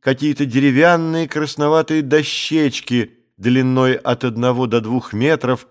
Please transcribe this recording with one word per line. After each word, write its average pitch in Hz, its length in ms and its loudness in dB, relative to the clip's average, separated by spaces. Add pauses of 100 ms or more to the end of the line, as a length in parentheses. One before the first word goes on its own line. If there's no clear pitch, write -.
какие-то 139 460 -2
деревянные 160 800 2
красноватые 151 720 0
дощечки 139 1160 -2 (180)
длиной 127 580 2
от 123 300 -4
одного 123 420 -2
до 117 140 0
двух 113 320 -4
метров 127 580 -2